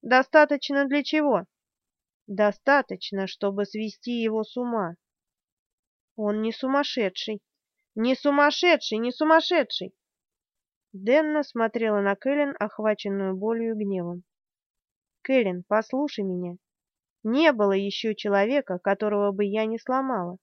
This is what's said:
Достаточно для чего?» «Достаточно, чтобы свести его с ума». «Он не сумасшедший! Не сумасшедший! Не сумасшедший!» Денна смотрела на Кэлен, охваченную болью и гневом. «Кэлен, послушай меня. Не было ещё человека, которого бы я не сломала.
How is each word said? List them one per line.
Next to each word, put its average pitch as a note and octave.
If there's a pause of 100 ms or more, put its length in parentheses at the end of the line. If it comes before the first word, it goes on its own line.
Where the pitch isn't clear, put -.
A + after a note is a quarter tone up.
Достаточно C#4
для C#4
чего?» C#4 (800)
«Достаточно, G3+
чтобы G3+
свести G#3+
его A3
с -
ума». A3+ (1200)
«Он G#3+
не A3
сумасшедший! A#3+ (540)
Не A#3+
сумасшедший! C#4+
Не A#3+
сумасшедший!» D#4 (1000)
Денна D4
смотрела A3+
на G3+
Кэлен, C#4
охваченную G#3
болью A3+
и G#3+
гневом. F3+ (1000)
«Кэлен, G3
послушай A3+
меня. F3+ (680)
Не C#4+
было G#3
ещё G3
человека, G#3
которого G3+
бы G3
я G#3
не A3+
сломала. A#3